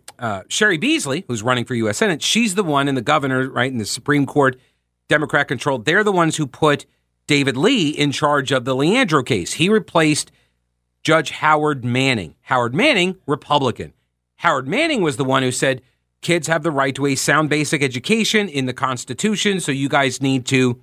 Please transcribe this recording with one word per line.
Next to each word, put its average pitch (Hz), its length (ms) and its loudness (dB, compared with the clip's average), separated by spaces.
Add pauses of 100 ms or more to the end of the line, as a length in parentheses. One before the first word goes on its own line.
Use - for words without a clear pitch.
(180)
uh, 104 300 -6
Sherry 208 280 2
Beasley, 190 500 -2
who's 117 160 -6
running 120 220 0
for 127 100 -6
U 113 140 0
S 104 100 -2
Senate, 190 240 0
she's 220 320 0
the 208 80 0
one, 143 260 0
and 139 80 0
the 123 60 -2
governor, 135 460 0
right, 127 220 -2
and 123 100 -4
the 101 60 -4
Supreme 143 400 0
Court, 135 300 2 (520)
Democrat 151 400 0
controlled, 131 360 -4
they're 185 200 2
the 208 80 2
ones 165 240 2
who 151 100 -2
put 143 400 0 (400)
David 139 300 2
Lee 180 340 2
in 147 220 0
charge 143 400 0
of 131 120 0
the 131 100 -2
Leandro 160 480 2
case. 98 320 -2
He 170 140 2
replaced 160 600 2 (720)
Judge 156 280 2
Howard 151 540 0
Manning. 123 580 0
Howard 123 320 -2
Manning, 190 420 2 (100)
Republican. 135 680 -2 (440)
Howard 139 320 0
Manning 269 340 0
was 147 140 0
the 139 80 -4
one 131 180 0
who 127 100 0
said, 135 300 -2 (380)
"Kids 170 260 -2
have 160 160 0
the 170 80 -2
right 139 240 0
to 139 120 -2
a 139 80 0
sound 151 360 2
basic 147 320 -2
education 202 680 0
in 139 180 -4
the 127 60 -4
Constitution, 170 880 -2
so 151 120 -2
you 135 160 -2
guys 139 340 0
need 135 240 0
to 127 360 0